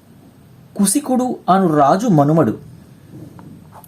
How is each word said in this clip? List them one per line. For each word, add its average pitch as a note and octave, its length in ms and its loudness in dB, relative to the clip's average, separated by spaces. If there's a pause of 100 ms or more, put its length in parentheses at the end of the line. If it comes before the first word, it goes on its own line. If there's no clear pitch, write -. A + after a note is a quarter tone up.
(760)
కుశికుడు B3+ 600 -4 (100)
అను F#3 280 2
రాజు D#3+ 300 2
మనుమడు. D3+ 520 2 (1300)